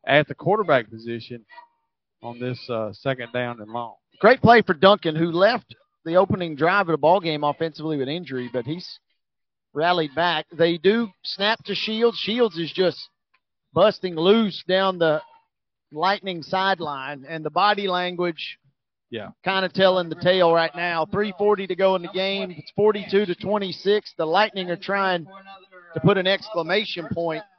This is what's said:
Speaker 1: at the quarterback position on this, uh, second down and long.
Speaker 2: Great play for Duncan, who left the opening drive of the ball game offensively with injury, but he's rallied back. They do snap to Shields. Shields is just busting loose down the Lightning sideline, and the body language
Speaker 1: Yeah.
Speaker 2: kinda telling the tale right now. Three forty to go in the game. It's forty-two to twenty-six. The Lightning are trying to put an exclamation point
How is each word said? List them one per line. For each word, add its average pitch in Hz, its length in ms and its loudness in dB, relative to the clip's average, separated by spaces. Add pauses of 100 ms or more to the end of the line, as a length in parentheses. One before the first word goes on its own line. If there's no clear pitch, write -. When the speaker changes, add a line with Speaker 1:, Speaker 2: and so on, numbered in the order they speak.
Speaker 1:
at 147 220 2
the 139 80 -12
quarterback 165 540 0
position 113 560 -12 (760)
on 120 160 -14
this, 123 300 -8
uh, 110 220 -4
second 123 400 -6
down 120 300 -4
and 104 100 -16
long. 117 220 -8 (260)
Speaker 2:
Great 247 220 6
play 226 220 8
for 190 100 -2
Duncan, 170 420 4
who 170 160 0
left 196 440 0 (280)
the 165 120 -4
opening 185 400 2
drive 175 340 2
of 165 40 2
the 151 40 0
ball 160 220 4
game 156 240 -2
offensively 156 540 -4
with 131 120 -2
injury, 131 420 -6
but 123 140 -4
he's 165 340 -10 (760)
rallied 156 420 0
back. 160 360 -2
They 170 280 2
do 214 300 2 (140)
snap 214 420 -2
to 202 100 -6
Shields. 226 420 0
Shields 214 400 -2
is 160 140 -6
just 175 260 0 (760)
busting 185 420 2
loose 196 520 2
down 185 300 2
the 156 240 2 (680)
Lightning 180 500 -2
sideline, 147 880 -4
and 160 160 -10
the 151 60 -6
body 196 360 2
language 180 720 -4 (540)
Speaker 1:
Yeah. 104 200 -10 (120)
Speaker 2:
kinda 190 260 -2
telling 185 400 2
the 170 60 -8
tale 175 360 2
right 165 240 2
now. 170 300 -4
Three 208 320 -4
forty 202 300 0
to 180 80 -4
go 190 200 2
in 175 60 -4
the 170 60 -12
game. 190 420 -4
It's 160 220 -16
forty-two 202 560 2
to - 80 -4
twenty-six. 196 840 -2
The 160 80 -2
Lightning 185 460 0
are 165 60 -2
trying 190 500 -2 (680)
to 165 60 -6
put 196 180 4
an 180 80 -2
exclamation 180 880 -2
point 165 300 -6 (160)